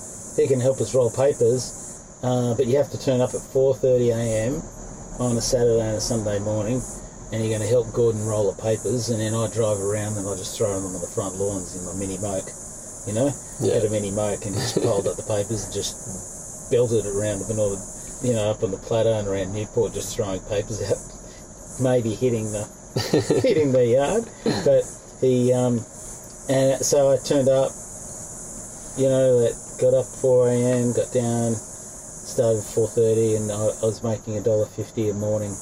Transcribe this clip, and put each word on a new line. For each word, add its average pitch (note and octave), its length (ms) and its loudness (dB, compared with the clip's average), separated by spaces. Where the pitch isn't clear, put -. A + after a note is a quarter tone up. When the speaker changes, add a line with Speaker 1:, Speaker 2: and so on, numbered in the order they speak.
Speaker 1:
he D3+ 120 4
can C3 120 4
help B2+ 200 2
us A2+ 140 -2
roll B2 160 4
papers." B2+ 680 2
Uh, B2 320 2
but B2+ 120 2
you B2 100 2
have C#3+ 140 2
to A#2 100 -8
turn B2+ 200 2
up B2 140 0
at G2 60 -6
four C3 340 2
thirty B2 360 4
A A2+ 60 2
M D#3 160 -2
on B2 180 0
a A2+ 40 0
Saturday A#2+ 400 2
and A2 160 -2
a G#2+ 40 -2
Sunday G#2 380 -2
morning, G#2+ 420 -2
and A2+ 120 -2
you're A2 140 0
gonna G#2 100 -2
help A#2 240 2
Gordon A2+ 340 2
roll G#2 260 0
the - 100 -10
papers, A2 480 0
and A2 100 -2
then A2 140 -2
I A2+ 140 0
drive G#2+ 320 0
around G#2 360 -2
and G2 120 -6
I G2 80 -4
just F#2 200 -10
throw G#2 160 0
them F#2+ 220 -4
on F2+ 60 -8
the E2+ 80 -6
front F#2+ 280 -6
lawns F#2+ 400 -4
in F2+ 80 -10
my F2 100 -10
mini F#2+ 240 -4
moke, F#2+ 300 -4
you G#2+ 60 -6
know? A#2 180 2
Speaker 2:
Yeah. - 140 2
Speaker 1:
Had G#2+ 100 2
a G#2 60 2
mini G2+ 200 -2
moke G#2 360 -2
and G2 80 -4
just B2 280 -2
piled G#2 240 2
up F#2 100 -2
the - 60 -10
papers G#2 420 -4
and - 80 -12
just - 1000 -10
belted A#2 340 2
it G2+ 60 -6
around G2+ 360 -2
the A2+ 80 -4
northern, G2+ 280 0
you B2 100 2
know, G#2+ 180 2
up G#2+ 120 -2
on G#2 80 0
the G2 80 -6
plateau A2+ 400 2
and G2+ 100 -2
around G2 240 -2
Newport, G#2+ 400 0
just - 240 -8
throwing F#2+ 320 -4
papers G#2 340 -2
out, - 160 -2
maybe B2 320 2
hitting A2+ 380 0
the, G#2 120 -4
Speaker 2:
<laughs> C3 480 2
Speaker 1:
hitting D#3 300 4
the B2+ 120 6
yard. C#3+ 400 4
But C3+ 180 6
he, B2+ 320 6
um, B2 320 2
and C3+ 360 4
so C#3 280 4
I B2+ 60 4
turned C#3 300 2
up, C3+ 220 4
you C3 120 4
know, C3 320 6
that A#2 140 4
got B2+ 140 4
up C3 120 2
four B2 420 4
A B2 60 4
M, B2 380 2
got - 200 0
down, A#2 420 2
started - 1040 -2
at G2+ 60 -6
four A2+ 240 0
thirty, A2 480 2
and G#2+ 160 -2
I, G#2 40 -4
I G#2+ 300 -2
was G#2+ 160 -2
making A2 360 -4
a G2 40 -6
dollar G#2+ 240 2
fifty G#2+ 440 -4
a G2 40 0
morning G#2+ 480 -2